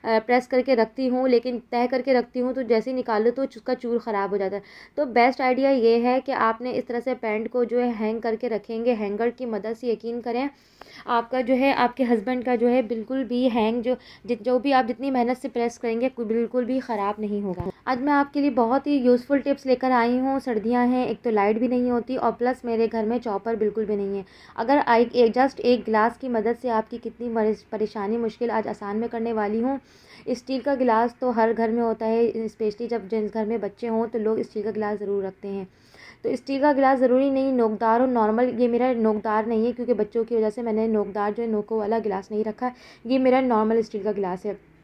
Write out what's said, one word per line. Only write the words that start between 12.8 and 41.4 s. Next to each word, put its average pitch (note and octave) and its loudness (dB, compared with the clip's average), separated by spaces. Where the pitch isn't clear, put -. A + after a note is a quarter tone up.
बिल्कुल A#3 -4
भी B3 0
हैंग A3+ 0
जो, A#3+ 0
जि-, A3+ -4
जो B3+ 2
भी C#4 2
आप B3+ 4
जितनी B3 -4
मेहनत B3 0
से C4 -10
प्रेस A#3 -2
करेंगे A#3 -2
कोई A#3+ -6
बिल्कुल A#3 0
भी B3+ -2
ख़राब G#3 -2
नहीं G#3 -4
होगा। F#3 -4
आज B3+ -2
मैं C#4+ 0
आपके C#4+ 0
लिए C#4+ 2
बहुत A#3+ 0
ही D4 2
यूज़फुल B3 2
टिप्स C#4 -2
लेकर B3+ 2
आई A#3+ 2
हूँ। C4+ 0
सर्दियाँ A#3+ 0
हैं, B3+ 2
एक - -4
तो A#3+ 0
लाइट G#3+ 2
भी A#3+ 0
नहीं B3 0
होती A#3+ -2
और A#3 0
प्लस A#3+ -2
मेरे A3+ 0
घर A3 -2
में A#3 0
चॉपर A3+ -4
बिल्कुल G#3+ -2
भी G#3 -2
नहीं G3 -4
है। G3 -8
अगर C4 2
आई, A#3+ 4
एक, A#3 4
just C4+ 0
एक B3 2
ग्लास A3 2
की C4 -8
मदद A#3 0
से B3+ -6
आपकी A3 -2
कितनी A#3 -10
मरे-, A3 0
परेशानी G#3 -4
मुश्किल A#3 -4
आज A3 -2
आसान G#3 -8
मैं A3+ -2
करने A#3 -4
वाली G#3+ 0
हूँ। C4 -2
स्टील B3+ -4
का C#4 0
गिलास A#3 2
तो B3 0
हर A3+ 2
घर A3+ 0
में A#3 0
होता A3+ -2
है, A3+ 0
स्पेशली G#3+ -4
जब G#3+ -6
जिस G#3+ -2
घर A3 -2
में A3+ -2
बच्चे G3+ -8
हों A3+ 0
तो A3+ -6
लोग A3 0
स्टील - -8
का G#3+ -4
गिलास G#3+ -4
ज़रूर G3 -4
रखते F#3+ -10
हैं। G3 -8
तो - -2
स्टील C4+ -4
का D4 4
गिलास C4+ 4
ज़रूरी C4 4
नहीं C4+ 0
नोकदार A3+ 2
हो, C4 4
नॉर्मल, A#3 2
ये B3 0
मेरा A#3+ 2
नोकदार A3 0
नहीं A3+ 0
है B3 0
क्योंकि A#3+ -2
बच्चों G#3+ -2
की A#3 -2
वजह G#3+ 2
से A#3 -10
मैंने A3+ 0
नोकदार G#3 0
जो A3 -6